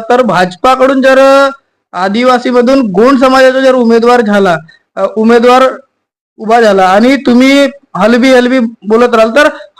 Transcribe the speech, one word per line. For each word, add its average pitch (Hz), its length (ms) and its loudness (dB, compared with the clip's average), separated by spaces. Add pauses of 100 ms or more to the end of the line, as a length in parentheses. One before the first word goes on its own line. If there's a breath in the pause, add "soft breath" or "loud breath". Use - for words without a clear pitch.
तर 247 140 0
भाजपाकडून 254 800 -2
जर 262 180 2 (760)
आदिवासीमधून 247 880 -2 (100)
गोंड 233 280 0
समाजाचा 262 420 2
जर 262 140 2
उमेदवार 240 460 0
झाला, 202 340 0 (420 soft breath)
अ, 190 80 -4 (120)
उमेदवार 240 500 2 (720)
उभा 226 220 0
झाला 196 240 2
आणि 214 320 2
तुम्ही 269 500 0 (280)
हलबी 233 340 0
हलबी 247 300 2 (280)
बोलत 233 280 0
राहाल 220 200 2
तर 294 120 2 (320 loud breath)